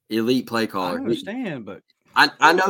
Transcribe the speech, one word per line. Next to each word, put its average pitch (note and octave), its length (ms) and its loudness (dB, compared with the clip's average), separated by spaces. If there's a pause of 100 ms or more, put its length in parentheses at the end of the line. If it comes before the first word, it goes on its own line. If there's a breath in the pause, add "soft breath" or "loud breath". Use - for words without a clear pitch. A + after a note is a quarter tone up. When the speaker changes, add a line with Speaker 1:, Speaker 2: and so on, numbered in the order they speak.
Speaker 1:
Elite A2+ 400 0
play A2+ 180 -2
caller. F2+ 320 -4
Speaker 2:
I F2 40 -6
understand, D3+ 600 -6
but F#2+ 180 -16 (320)
Speaker 1:
I, D3 160 4 (100)
I D3+ 120 6
know F#3 180 2